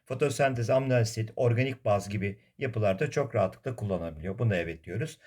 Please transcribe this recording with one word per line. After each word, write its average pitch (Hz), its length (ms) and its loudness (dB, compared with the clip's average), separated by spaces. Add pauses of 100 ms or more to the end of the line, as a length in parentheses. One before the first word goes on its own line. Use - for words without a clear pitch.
fotosentez, 131 680 0
amino 131 240 4
asit, 113 420 2
organik 127 480 2
baz 101 240 2
gibi 185 320 -4 (180)
yapılarda 113 520 0
çok 139 240 -2
rahatlıkla 104 420 -2
kullanılabiliyor. 87 640 -6
Buna 113 180 2
evet 82 280 -4
diyoruz. 113 420 -6